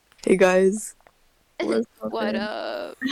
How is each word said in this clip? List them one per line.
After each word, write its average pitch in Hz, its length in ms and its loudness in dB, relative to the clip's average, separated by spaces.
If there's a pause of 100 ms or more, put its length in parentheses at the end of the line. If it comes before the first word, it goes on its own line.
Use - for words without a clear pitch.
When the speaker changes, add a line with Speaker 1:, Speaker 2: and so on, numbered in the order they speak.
(260)
Speaker 1:
Hey, 190 120 4
guys. 190 580 4 (320)
Speaker 2:
<laughs> - 320 -20
Speaker 1:
What's 233 280 0 (120)
Speaker 2:
What 220 120 -8
Speaker 1:
poppin'? 214 260 -4
Speaker 2:
up? 117 600 -8 (140)